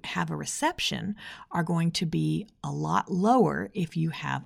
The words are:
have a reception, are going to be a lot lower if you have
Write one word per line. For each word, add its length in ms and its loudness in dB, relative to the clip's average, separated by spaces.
have 260 -2
a 60 -4
reception, 800 -4
are 140 0
going 260 2
to 160 -2
be 400 0
a 80 -6
lot 400 0
lower 640 4
if 220 -2
you 140 2
have 360 -4